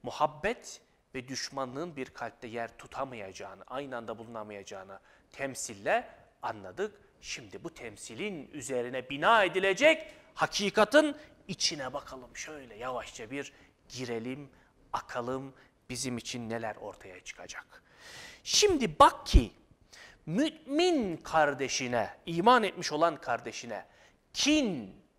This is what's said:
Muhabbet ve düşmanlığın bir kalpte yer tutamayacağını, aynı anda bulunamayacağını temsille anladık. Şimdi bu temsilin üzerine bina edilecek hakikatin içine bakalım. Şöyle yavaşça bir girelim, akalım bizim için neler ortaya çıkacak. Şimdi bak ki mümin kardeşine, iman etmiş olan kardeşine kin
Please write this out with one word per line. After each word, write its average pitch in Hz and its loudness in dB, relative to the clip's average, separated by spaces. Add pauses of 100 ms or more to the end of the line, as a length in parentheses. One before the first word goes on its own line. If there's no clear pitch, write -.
Muhabbet 147 -4 (340)
ve 127 -8
düşmanlığın 139 -6
bir 131 -6
kalpte - -12
yer 117 -8
tutamayacağını, 101 -10
aynı 131 -8
anda 113 -8
bulunamayacağını 104 -12 (320)
temsille 135 -4 (320)
anladık. 110 -8 (200)
Şimdi - -12
bu 170 -10
temsilin 135 -10
üzerine 127 -4
bina 196 6
edilecek 196 4 (200)
hakikatin 214 4 (320)
içine 139 -2
bakalım. 135 -10
Şöyle 135 -14
yavaşça 117 -8
bir 139 -8 (360)
girelim, 127 -6 (440)
akalım 131 -6 (360)
bizim 123 -4
için 113 -8
neler 113 -6
ortaya 95 -14
çıkacak. - -16 (600)
Şimdi 269 4
bak - 10
ki 127 8 (720)
mümin 269 0
kardeşine, 131 2
iman 214 6
etmiş 175 -4
olan 156 2
kardeşine 117 -6 (480)
kin 190 2 (240)